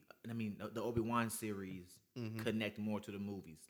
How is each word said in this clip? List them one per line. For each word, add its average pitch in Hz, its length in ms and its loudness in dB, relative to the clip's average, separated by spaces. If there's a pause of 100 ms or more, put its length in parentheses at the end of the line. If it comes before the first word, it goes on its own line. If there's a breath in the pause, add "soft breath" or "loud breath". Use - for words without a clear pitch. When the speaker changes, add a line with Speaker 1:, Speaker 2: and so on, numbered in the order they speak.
(300)
Speaker 1:
I 113 40 -4
mean, 110 260 -2
the, 104 100 -4
the 110 140 -2
Obi-Wan 117 460 4
series 98 560 -2 (300)
Speaker 2:
Mm-hmm. 110 280 -2
Speaker 1:
connect 110 340 2
more 104 220 0
to 104 100 -6
the 98 80 -4
movies. 98 400 -4 (120)